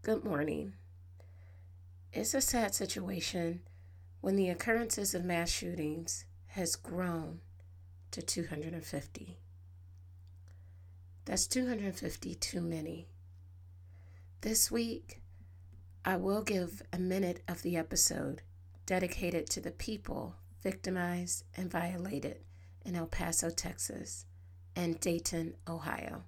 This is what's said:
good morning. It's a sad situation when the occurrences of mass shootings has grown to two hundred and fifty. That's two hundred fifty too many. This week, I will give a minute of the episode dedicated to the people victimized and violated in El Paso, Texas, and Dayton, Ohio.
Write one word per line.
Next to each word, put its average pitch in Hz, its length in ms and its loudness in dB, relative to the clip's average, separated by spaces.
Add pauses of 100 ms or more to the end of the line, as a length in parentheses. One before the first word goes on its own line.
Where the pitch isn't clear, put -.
good - 240 4
morning. 151 480 2 (1400)
It's - 220 2
a 269 80 6
sad 226 320 4
situation 180 880 0 (580)
when 190 160 4
the 190 140 8
occurrences 220 640 4
of 175 100 2
mass 170 280 4
shootings 165 760 0 (220)
has 175 280 2
grown 170 640 0 (680)
to - 140 -4
two - 240 0
hundred 160 260 -4
and 165 100 -4
fifty. - 540 -6 (1900)
That's 190 200 4
two 254 220 4
hundred 202 300 2
fifty 175 360 -4
too - 280 0
many. 165 480 -2 (1300)
This 220 300 6
week, 233 500 0 (800)
I 185 140 6
will 196 240 4
give 190 400 2 (100)
a 180 60 0
minute 180 500 4
of 175 140 -2
the 175 160 2
episode 160 640 4 (460)
dedicated 175 640 4
to - 100 0
the - 100 -2
people - 640 -2 (300)
victimized 180 800 2 (120)
and 185 160 -2
violated 180 680 0 (440)
in 185 120 -2
El 165 100 2
Paso, 170 460 4
Texas, - 760 -4 (500)
and 170 240 2
Dayton, 170 540 2 (140)
Ohio. - 600 -2